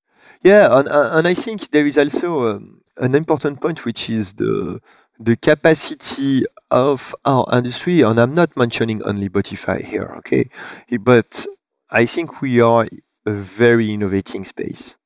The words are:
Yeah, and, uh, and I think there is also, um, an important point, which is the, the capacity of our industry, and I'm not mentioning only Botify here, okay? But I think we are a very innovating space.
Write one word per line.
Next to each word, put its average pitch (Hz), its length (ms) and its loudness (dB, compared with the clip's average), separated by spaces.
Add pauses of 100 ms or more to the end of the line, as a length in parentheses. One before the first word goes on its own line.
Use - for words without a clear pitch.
(400)
Yeah, 180 380 6
and, 143 100 0
uh, 147 240 2
and 165 160 2
I 180 60 2
think - 380 -8
there 151 140 4
is 143 120 -2
also, 143 580 0
um, - 240 -18 (160)
an 127 180 -2
important 147 460 -2
point, 165 240 -4
which - 240 -6
is 110 260 -4
the, 71 460 -4 (400)
the 113 160 0
capacity 147 1080 0 (260)
of 131 440 0 (120)
our 131 260 2
industry, 123 480 0
and 113 180 4
I'm 123 140 2
not 165 240 0
mentioning 113 460 -2
only 101 260 -4
Botify 101 560 -4
here, 101 360 -8
okay? 117 280 -2 (520)
But 117 460 2 (440)
I 117 160 2
think - 340 -6
we 123 220 2
are 117 260 4 (380)
a 107 60 -2
very 110 600 2
innovating 98 540 -4
space. - 600 -12